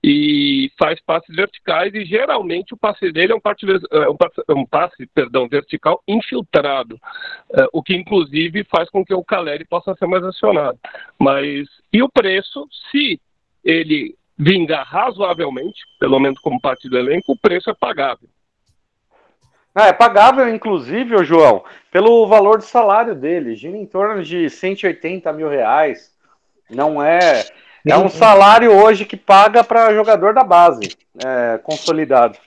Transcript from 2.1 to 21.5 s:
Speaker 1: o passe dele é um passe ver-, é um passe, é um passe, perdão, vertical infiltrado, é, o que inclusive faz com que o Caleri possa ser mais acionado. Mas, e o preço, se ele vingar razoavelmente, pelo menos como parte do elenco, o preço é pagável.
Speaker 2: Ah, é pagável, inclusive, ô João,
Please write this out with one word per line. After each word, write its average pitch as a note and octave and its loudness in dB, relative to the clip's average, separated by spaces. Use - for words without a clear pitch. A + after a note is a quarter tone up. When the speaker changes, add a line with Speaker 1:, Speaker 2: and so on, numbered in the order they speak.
Speaker 1:
o - -18
passe G#3 -6
dele F3 -2
é - 0
um G#3+ -6
passe G3+ -6
ver-, F#3+ -2
é D3+ 0
um D3 -4
passe, - -4
é D#3 0
um C#3 -2
passe, D#3 -6
perdão, B2 -4
vertical D3 -4
infiltrado, C#3+ -6
é, C3 2
o D#3 -6
que F#3 -6
inclusive E3 -4
faz E3+ -4
com F#3+ -4
que - -8
o F3+ -6
Caleri D#3+ -6
possa F3 -8
ser F#3+ -6
mais F3+ -2
acionado. F3+ -4
Mas, C#3 -4
e G#3+ 2
o C4+ -2
preço, G3 -4
se C#4+ -4
ele D#3 -4
vingar D#3 -2
razoavelmente, F3 -6
pelo C3+ 0
menos C#3 -2
como C3 -8
parte C3 -8
do B2+ -4
elenco, D3+ -4
o A#3+ -4
preço F3+ -2
é G3 -8
pagável. - -8
Speaker 2:
Ah, G3+ 6
é F3+ 6
pagável, A#3 4
inclusive, G#3+ -6
ô F3+ 2
João, C#3+ 4